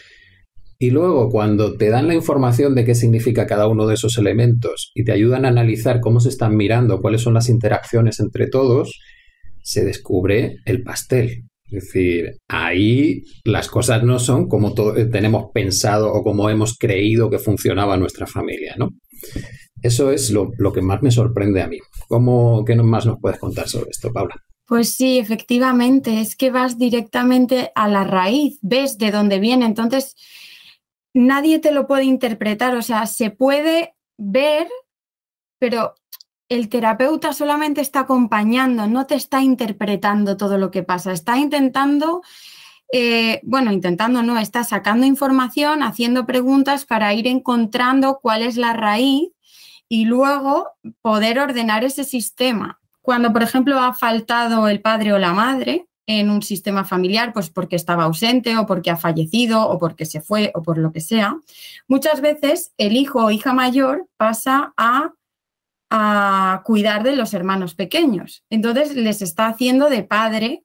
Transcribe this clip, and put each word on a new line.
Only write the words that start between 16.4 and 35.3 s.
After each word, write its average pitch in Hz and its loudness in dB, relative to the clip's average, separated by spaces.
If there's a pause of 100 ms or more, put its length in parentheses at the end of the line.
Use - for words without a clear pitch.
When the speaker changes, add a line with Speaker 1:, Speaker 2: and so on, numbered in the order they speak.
Speaker 1:
hemos 107 0
creído 110 2
que 107 0
funcionaba 98 0
nuestra 92 -2
familia, 87 -8
¿no? - -2 (880)
Eso 127 2
es 117 -2
lo, 98 0
lo 98 0
que 92 -2
más 98 0
me 139 4
sorprende 101 2
a - -6
mí. 85 -10 (300)
¿Cómo, 120 4
qué 117 2
no-, 117 4
más 113 2
nos 104 0
puedes 95 -2
contar - -8
sobre - -6
esto, - -8
Paula? - -6 (320)
Speaker 2:
Pues 233 0
sí, 254 2
efectivamente, 240 2
es 214 -6
que 262 0
vas 254 -2
directamente 247 2
a 214 0
la 196 2
raíz, 196 0
ves 240 -2
de 208 0
dónde 202 2
viene. 240 2
Entonces, 226 -2 (1000)
nadie 277 4
te 311 2
lo 277 0
puede 269 2
interpretar, 247 0
o 233 -4
sea, 214 -2
se 214 -4
puede 311 0 (240)
ver, 285 0 (920)